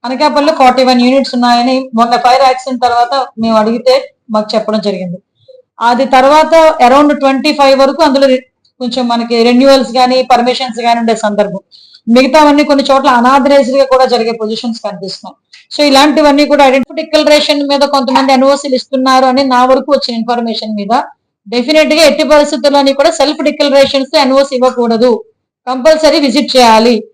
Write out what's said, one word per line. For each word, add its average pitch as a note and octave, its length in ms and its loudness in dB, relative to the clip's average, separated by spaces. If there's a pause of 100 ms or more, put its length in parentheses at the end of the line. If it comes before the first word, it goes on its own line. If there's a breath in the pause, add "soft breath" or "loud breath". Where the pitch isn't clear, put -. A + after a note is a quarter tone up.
అనకాపల్లిలో C#4 520 -2
ఫార్టీ B3+ 260 2
వన్ B3 180 2
యూనిట్స్ B3+ 340 0
ఉన్నాయని A#3+ 600 0
మొన్న A#3+ 160 0
ఫైర్ B3 300 2
యాక్సిడెంట్ B3+ 420 -2
తర్వాత A#3+ 440 -2 (120)
మేము A3 180 0
అడిగితే A#3 560 0 (180)
మాకు G#3+ 240 -4
చెప్పడం G#3+ 260 -4
జరిగింది. F#3 360 -6 (640 soft breath)
అది A#3+ 240 0
తర్వాత D#4 720 2 (100)
around C#4+ 320 2
ట్వంటీ C4+ 340 0
ఫైవ్ C4+ 260 2
వరకు C#4 240 0
అందులో C4+ 340 2 (420)
కొంచెం B3 280 -6
మనకి A#3 360 -2
రెన్యువల్స్ B3 540 2
గానీ, B3+ 240 2 (100)
పర్మిషన్స్ A#3+ 500 -2
గానీ A#3 180 0
ఉండే A3+ 160 0
సందర్భం. G3+ 440 -4 (500 soft breath)
మిగతావన్నీ C#4+ 540 4
కొన్ని C#4 280 0
చోట్ల C4+ 180 2
అనాథరైజ్డ్ C4 680 2
గా C4+ 80 2
కూడా C4 200 2
జరిగే A3+ 260 -2
పొజిషన్స్ A3+ 500 -8
కనిపిస్తున్నాయి. F#3+ 540 -14 (400 soft breath)
So C#4+ 180 0
ఇలాంటివన్నీ D4 520 2
కూడా C#4 220 2
ఐడెంటిఫై C4+ 340 -2
డిక్లరేషన్ D4+ 680 0
మీద C#4+ 100 0
కొంతమంది C4+ 540 0
ఎన్ఓసీలు C4+ 420 0
ఇస్తున్నారు C4 500 0
అని B3+ 180 0
నా B3+ 220 0
వరకు C4 260 0
వచ్చిన A#3+ 260 -2
ఇన్ఫర్మేషన్ A3+ 580 -6
మీద, G#3 260 -2 (480)
డెఫినెట్ C4+ 440 0
గా D#4+ 100 2
ఎట్టి D4 200 2
పరిస్థితుల్లోని C#4+ 680 0
కూడా C#4+ 180 0
సెల్ఫ్ D4+ 320 -4
డిక్లరేషన్స్ C#4 680 0
తో D#4 60 2
ఎన్ఓసీ C4+ 360 0
ఇవ్వకూడదు, A#3+ 680 0 (440)
కంపల్సరీ D4+ 520 0
విజిట్ C4 380 -2
చేయాలి. A3+ 460 2 (100)